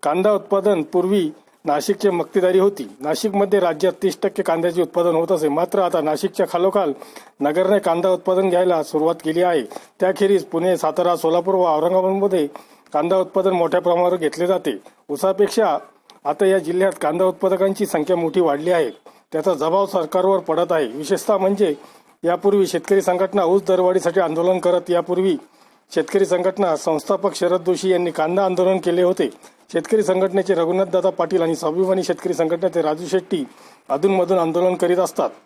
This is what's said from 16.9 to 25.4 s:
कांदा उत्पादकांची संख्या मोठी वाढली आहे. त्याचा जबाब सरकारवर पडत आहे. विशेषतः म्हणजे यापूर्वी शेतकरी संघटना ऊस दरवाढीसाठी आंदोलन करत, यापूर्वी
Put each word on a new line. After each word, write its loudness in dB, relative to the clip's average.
कांदा 0
उत्पादकांची 0
संख्या 0
मोठी 0
वाढली 0
आहे. 2
त्याचा 0
जबाब 0
सरकारवर 0
पडत -2
आहे. 0
विशेषतः -2
म्हणजे 2
यापूर्वी 2
शेतकरी 0
संघटना 0
ऊस 2
दरवाढीसाठी 2
आंदोलन 0
करत, 2
यापूर्वी 0